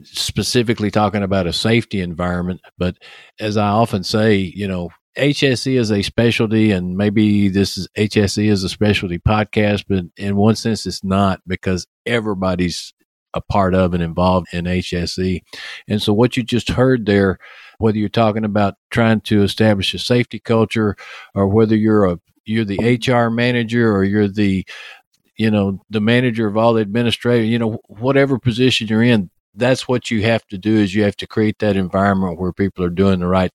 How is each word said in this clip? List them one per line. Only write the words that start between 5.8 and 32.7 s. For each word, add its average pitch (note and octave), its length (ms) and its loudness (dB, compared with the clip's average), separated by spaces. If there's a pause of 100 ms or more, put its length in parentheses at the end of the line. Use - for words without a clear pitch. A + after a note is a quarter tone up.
a G2+ 120 0
specialty, A2 680 2
and F2+ 260 -2
maybe G#2 520 2
this F#2+ 280 0
is, F2 200 -8
H G#2 200 -2
S G#2 220 0
E G#2+ 100 2
is G2 140 2
a F#2 60 -4
specialty G2+ 500 -2
podcast, G#2 720 0
but F#2+ 160 -2 (120)
in G2+ 200 -4
one G#2+ 180 4
sense G#2+ 320 -4
it's - 160 -8
not, F#2+ 460 0
because F#2 380 -4 (200)
everybody's F#2+ 880 -2 (400)
a - 80 -6
part F#2+ 320 0
of F#2 180 2
and F2 100 -2
involved F2+ 520 0
in F2 120 -4
H F2+ 280 -4
S F2 240 -6
E. F#2 240 -2 (440)
And G#2+ 140 -2
so G#2 140 0
what A#2+ 220 2
you B2 60 -2
just A2+ 280 -4
heard B2+ 340 0
there, G2 340 2 (380)
whether G#2+ 220 0
you're G#2 100 -2
talking A2 360 0
about G2+ 320 0 (140)
trying A2+ 300 2
to G#2 220 2
establish G2+ 500 0
a F#2 60 -6
safety A#2+ 420 -2
culture, A2 560 0 (380)
or G2 120 0
whether A2 300 4
you're G#2+ 300 4
a, F2 120 0 (280)
you're A2 180 -2
the G2 180 -4
H A#2+ 280 0
R A#2+ 180 2
manager, A#2 640 0
or G2 80 2
you're G#2 260 2
the, G2 380 0 (720)
you A2 140 0
know, G2 280 0 (120)
the G#2+ 100 -2
manager A#2 460 2
of G2+ 100 -2
all A#2 160 4
the A2+ 80 2
administrative, A#2 640 0
you A#2 140 0
know, A2+ 280 -4
whatever C3+ 520 0
position A#2 500 0
you're A2 140 2
in, A2+ 280 2 (240)
that's B2 320 0
what B2 240 -4
you A2 120 -2
have A2+ 240 0
to G2+ 100 -12
do, G#2+ 200 0
is G2+ 180 2
you G#2+ 80 2
have G2+ 140 0
to - 100 -12
create G#2+ 320 -2
that G#2 180 0
environment F#2+ 640 0
where F2+ 120 -4
people F#2+ 300 -4